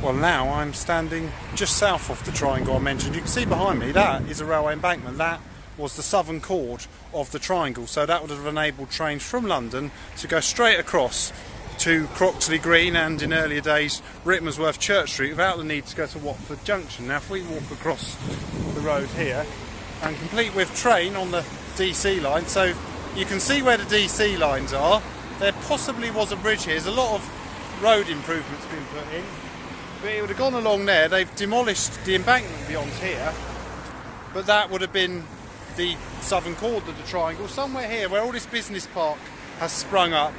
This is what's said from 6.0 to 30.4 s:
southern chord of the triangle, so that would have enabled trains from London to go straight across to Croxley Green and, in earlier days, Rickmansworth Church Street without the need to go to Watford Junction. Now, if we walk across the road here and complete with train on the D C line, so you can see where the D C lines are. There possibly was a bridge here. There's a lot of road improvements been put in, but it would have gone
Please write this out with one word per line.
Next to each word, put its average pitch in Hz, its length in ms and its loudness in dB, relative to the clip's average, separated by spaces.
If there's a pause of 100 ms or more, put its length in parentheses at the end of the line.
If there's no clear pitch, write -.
southern 160 380 0
chord 123 440 -2 (260)
of 147 200 -4
the 147 80 -4
triangle, 135 480 -2
so 147 180 2
that 165 160 2
would 151 80 -10
have 143 160 -6
enabled 151 460 -2
trains 151 320 -2
from 247 240 -2
London 135 420 0 (280)
to - 100 -8
go 160 140 4
straight 226 360 4
across - 560 2 (460)
to 160 300 4
Croxley 165 500 2
Green 170 360 4
and, 160 240 2
in 151 140 0
earlier 151 280 2
days, 151 420 2 (200)
Rickmansworth 160 540 0
Church - 360 2
Street 139 180 0
without 175 260 2
the 165 60 -6
need 151 240 -4
to - 80 -10
go 156 100 -2
to 147 140 -10
Watford 147 440 -8
Junction. 165 440 -4
Now, 139 100 -2
if 147 140 -6
we 190 100 -4
walk 156 300 -8
across 147 440 -4 (600)
the 151 60 -4
road 143 360 0
here 147 260 -2 (600)
and 156 140 -4
complete 202 360 0
with 190 220 2
train 202 400 4
on 185 160 -2
the 175 120 0 (340)
D 185 160 2
C 196 260 2
line, 156 260 2
so 180 300 4 (400)
you 190 100 0
can 196 140 -2
see 277 240 4
where 247 140 8
the 202 80 0
D 208 220 4
C 208 300 2
lines 135 340 2
are. 165 300 4 (380)
There 196 120 4 (120)
possibly 233 480 -2
was 214 200 0
a 202 40 -4
bridge 202 280 0
here. 160 120 0
There's 156 100 -2
a 190 60 -2
lot 233 240 2
of - 680 -8
road 208 260 6
improvements 147 600 -4
been 151 260 -8
put 147 220 -8
in, 175 80 -6 (800)
but 202 100 -4
it 214 100 -2
would 202 80 -4
have 196 80 -4
gone 262 160 2